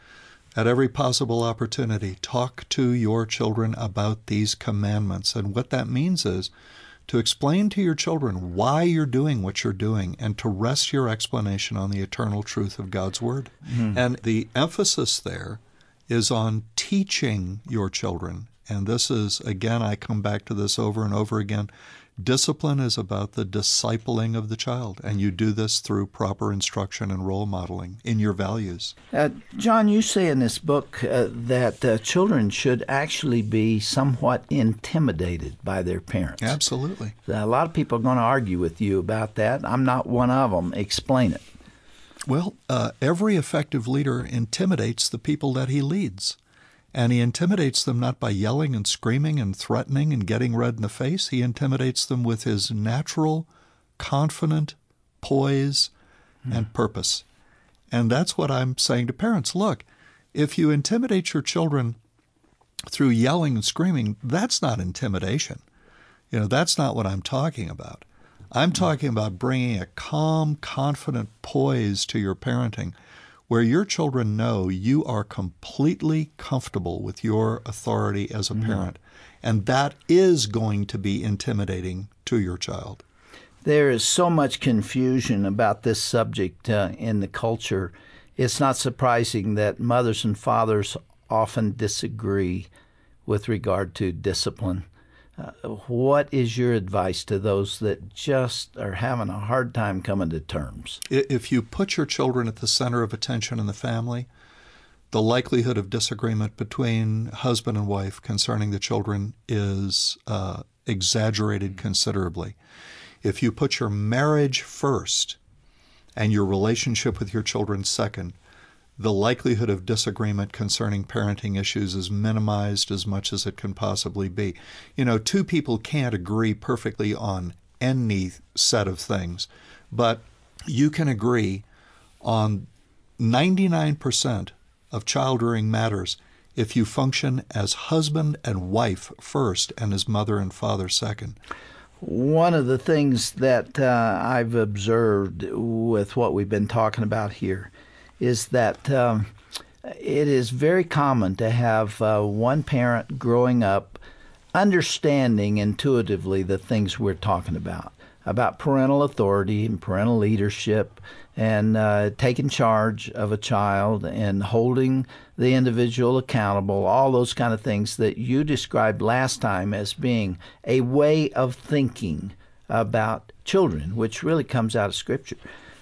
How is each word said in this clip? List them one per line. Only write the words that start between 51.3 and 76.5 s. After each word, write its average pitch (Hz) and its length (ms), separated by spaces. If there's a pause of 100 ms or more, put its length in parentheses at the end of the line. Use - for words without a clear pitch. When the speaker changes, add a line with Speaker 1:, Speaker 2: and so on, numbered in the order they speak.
Speaker 1:
intimidates 131 640
them 123 160
with 113 220
his 107 260
natural, 156 800 (500)
confident 151 800 (460)
poise 139 680 (540)
Speaker 2:
Hmm. 123 80
Speaker 1:
and 110 220
purpose. - 500 (720)
And 117 180
that's 147 260
what 147 140
I'm 127 260
saying 123 300
to 123 60
parents. 208 420
Look, 190 300 (480)
if 147 240
you 156 120
intimidate 190 640
your 147 80
children 143 540 (920)
through 135 220
yelling 135 440
and 107 80
screaming, 139 580
that's 175 400
not 113 200
intimidation. 92 800 (720)
You 113 120
know, 104 60
that's 143 300
not 139 160
what 110 140
I'm 95 140
talking 131 480
about. - 340 (480)
I'm 156 220
talking 156 340
about 107 320
bringing 123 400
a 92 60 (100)
calm, 156 640
confident 139 720 (120)
poise 123 640
to 110 120
your 95 160
parenting, 120 560 (560)
where 117 140
your 131 220
children 131 540
know 110 320
you 110 340
are 113 220
completely 151 1120
comfortable 92 640